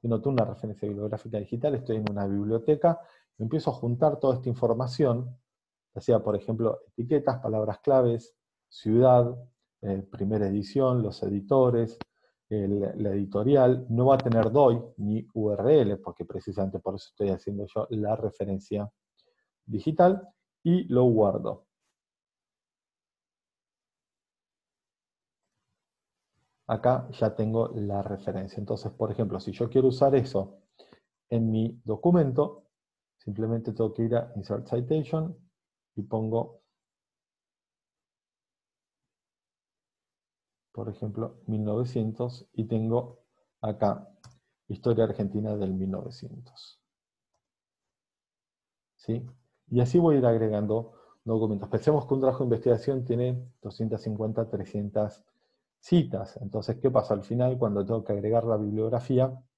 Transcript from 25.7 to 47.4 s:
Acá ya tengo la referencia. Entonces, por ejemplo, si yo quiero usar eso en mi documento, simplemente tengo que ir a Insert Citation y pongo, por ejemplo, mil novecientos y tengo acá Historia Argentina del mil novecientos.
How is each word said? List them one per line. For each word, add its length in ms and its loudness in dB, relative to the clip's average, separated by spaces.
Acá 440 2
ya 260 -2
tengo 380 0
la 280 -4
referencia. 560 -8
Entonces, 320 -6
por 220 -4
ejemplo, 260 -2
si 140 -8
yo 160 -4
quiero 200 4
usar 260 4
eso 480 -2
en 220 0
mi 340 -2
documento, 800 2
simplemente 560 -4
tengo 180 -2
que 120 -2
ir 120 0
a 200 -4
Insert 300 -6
Citation 720 -2
y 60 -8
pongo, 600 -4
por 160 -10
ejemplo, 580 -8
mil 160 -4
novecientos 920 -4
y 100 -2
tengo 560 -2
acá 500 -2
Historia 380 0
Argentina 500 -2
del 200 -2
mil 160 -4
novecientos. 880 -12